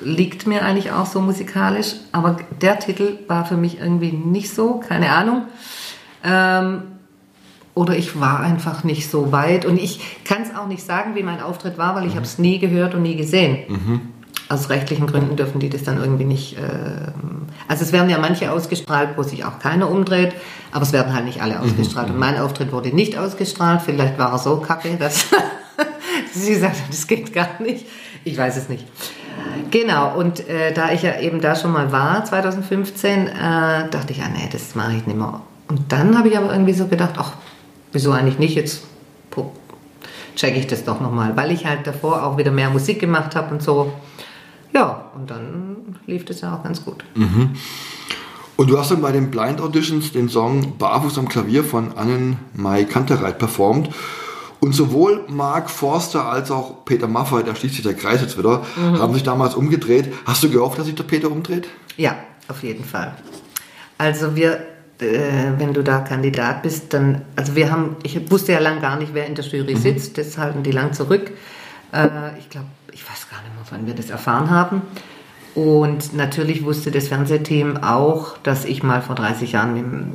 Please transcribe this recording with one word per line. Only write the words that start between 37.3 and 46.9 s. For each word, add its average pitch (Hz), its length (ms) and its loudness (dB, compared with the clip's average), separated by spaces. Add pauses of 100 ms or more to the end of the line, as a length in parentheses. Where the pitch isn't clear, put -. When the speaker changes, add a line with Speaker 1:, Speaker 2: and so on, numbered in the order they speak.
Speaker 1:
wieso 139 200 2
eigentlich 131 280 4
nicht? 160 160 2
Jetzt - 280 -2 (480)
pu-, 135 180 -6 (840)
check 135 220 0
ich 131 100 0
das 113 160 -4
doch - 160 -4
nochmal“, 113 380 0
weil 147 140 0
ich 170 140 -2
halt 147 220 -4
davor 156 360 -2
auch 139 140 -2
wieder 143 140 2
mehr 135 180 2
Musik 139 300 0
gemacht 160 360 0
hab 156 160 -2
und 151 120 -4
so. 143 300 2 (800)
Ja, 202 420 0
und 135 140 -12
dann 180 800 -10
lief 175 180 -6
das 180 160 -10
ja 170 140 -4
auch 165 80 -8
ganz 170 200 -6
gut. - 200 -12 (100)